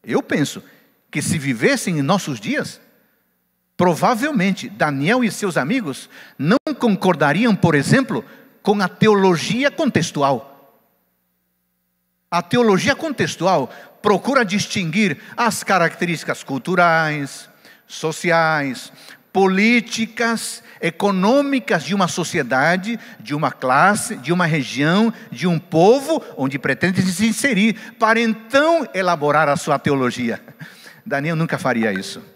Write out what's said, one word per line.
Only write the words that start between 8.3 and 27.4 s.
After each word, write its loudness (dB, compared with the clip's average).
com 2
a 0
teologia 2
contextual. -2
A 0
teologia 2
contextual -2
procura 2
distinguir -2
as -2
características -2
culturais, -2
sociais, -2
políticas, 0
econômicas 0
de -4
uma 0
sociedade, -2
de -6
uma -2
classe, 2
de -8
uma 2
região, 0
de -8
um 0
povo, 2
onde -4
pretende -2
se 0
inserir, 0